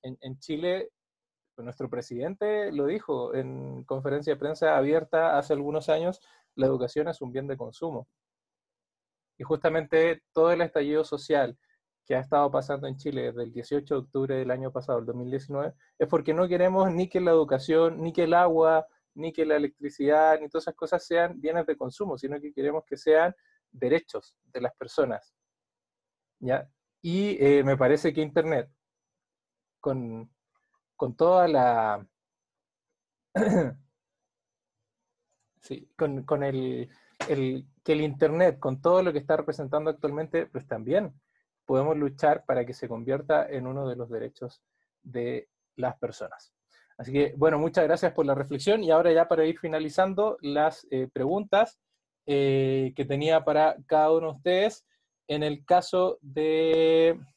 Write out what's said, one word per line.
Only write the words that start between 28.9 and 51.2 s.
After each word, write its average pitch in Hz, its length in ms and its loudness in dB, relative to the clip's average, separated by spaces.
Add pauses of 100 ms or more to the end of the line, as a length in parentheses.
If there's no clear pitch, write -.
con, 117 500 -6 (680)
con 127 180 -4
toda 180 320 4
la, 117 600 2 (1300)
<clears throat> 185 440 0 (1800)
sí, - 360 -16
con, 139 280 -4
con 143 180 -2
el, 127 460 -4 (400)
el, 135 380 -2 (180)
que 156 80 0
el 151 80 2
Internet, 156 580 2
con 131 220 -4
todo 180 220 4
lo 175 100 0
que 147 60 -2
está 151 180 -2
representando 151 540 -4
actualmente, 151 560 -4
pues - 200 -14
también 135 460 -2 (540)
podemos 139 300 0
luchar 143 500 0
para 127 180 0
que 123 100 -10
se 123 140 -10
convierta 135 600 -2
en 131 180 -8
uno 135 220 -6
de 123 80 -6
los 120 120 -10
derechos 117 540 -12 (400)
de 123 460 -8 (280)
las 123 220 -4
personas. - 560 -12 (440)
Así 131 140 -12
que, 143 240 0
bueno, 151 220 4
muchas 165 260 2
gracias 165 300 2
por 160 100 0
la 139 100 2
reflexión 143 480 -2
y 160 80 0
ahora 165 220 6
ya 165 160 4
para 160 160 2
ir 165 140 -2
finalizando 185 840 -2
las, 147 500 0
eh, 131 220 -2
preguntas, 196 640 0 (460)